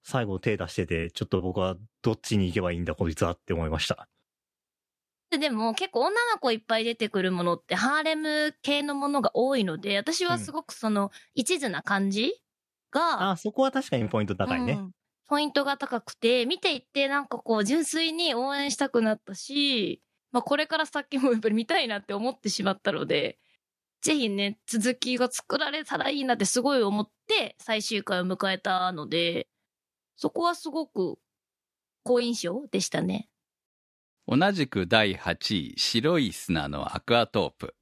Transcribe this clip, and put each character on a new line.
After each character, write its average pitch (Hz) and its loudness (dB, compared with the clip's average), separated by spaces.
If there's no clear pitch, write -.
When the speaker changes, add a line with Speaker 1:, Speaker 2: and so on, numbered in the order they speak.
Speaker 1:
最 123 0
後 95 -2
手 107 0
出 87 -4
し - -12
て 92 0
て、 82 -2
ち - -8
ょ - -6
っ - -
と 92 0
僕 92 -2
は 92 0
ど 113 2
っ 110 -2
ち 107 0
に 92 4
行 85 -2
け 104 2
ば 90 0
い 85 -2
い - -4
ん 87 -2
だ 87 -2
こ 85 0
い 80 -2
つ - 2
は 85 0
っ - -8
て - -8
思 82 0
い - -4
ま 80 -2
し - -4
た。 - -6
Speaker 2:
で、 311 -2
で 294 0
も 220 0
結 370 -4
構 240 0
女 359 2
の 415 0
子 247 0
い - 2
っ 220 -4
ぱ 226 0
い 226 -2
出 233 -2
て 214 -4
く 196 -2
る 185 0
も 175 -2
の 175 2
っ - -18
て - -4
ハ 247 2
ー 311 0
レ 320 0
ム 302 -2
系 285 0
の 285 -4
も 277 -2
の 285 2
が - 2
多 262 2
い 220 2
の 165 -2
で、 202 -2
私 330 -2
は 349 0
す 247 -8
ご 320 -6
く - -16
そ - -6
の、 202 2
Speaker 1:
う - -10
ん。 - -12
Speaker 2:
一 311 0
途 269 -2
な 156 -4
感 196 2
じ 226 0
が、 254 2
Speaker 1:
あ、 175 0
そ 208 0
こ 262 4
は 269 4
確 269 -2
か 135 2
に 110 0
ポ 110 2
イ - 2
ン - -2
ト 95 -2
高 254 0
い 254 0
ね。 - 0
Speaker 2:
う - 0
ん。 185 -8
ポ 294 2
イ 302 2
ン 285 -4
ト 285 2
が 277 0
高 254 -4
く - -16
て、 240 2
見 330 -2
て 359 0
い 277 -2
っ 254 -12
て 277 0
な 285 0
ん 277 -10
か 233 -8
こ 226 0
う 208 4
純 285 2
粋 320 0
に 330 0
応 262 -2
援 285 -2
し - -4
た 277 0
く 233 2
な 214 2
っ - -20
た 196 -12
し、 269 0
ま 247 2
あ、 - -10
こ 285 0
れ 302 0
か 320 -2
ら 311 0
先 285 -6
も 254 4
や 226 2
っ - 0
ぱ 220 0
り 208 4
見 226 0
た 330 2
い 247 -2
な 208 -4
っ 202 -12
て 202 -6
思 226 -2
っ 262 -14
て 208 -4
し 202 -2
ま 196 2
っ 190 -2
た 196 0
の 151 -2
で、 147 0
ぜ 311 2
ひ 233 0
ね、 202 -2
続 233 0
き 247 -2
が 247 2
作 - -4
ら 285 -2
れ 302 -6
た - -4
ら 269 -2
い 285 -2
い 269 -2
な 247 2
っ - 2
て 214 0
す - 0
ご 277 2
い 240 4
思 208 2
っ - -6
て 392 -2
最 214 -2
終 202 -2
回 180 0
を 180 0
迎 185 0
え 185 -2
た 185 0
の 151 -8
で、 170 0
そ - -2
こ 339 -4
は 339 2
す 330 -10
ご 311 -4
く 180 -4
好 247 4
印 240 -2
象 214 -6
で 196 0
し - -2
た - -2
ね。 185 -2
Speaker 3:
同 180 4
じ 151 0
く 92 0
第 107 6
八 85 -2
位、 - -16
白 151 2
い 104 0
砂 73 -2
の 71 -6
ア - -4
ク 117 4
ア 117 4
ト 85 0
ー - -6
プ。 - -12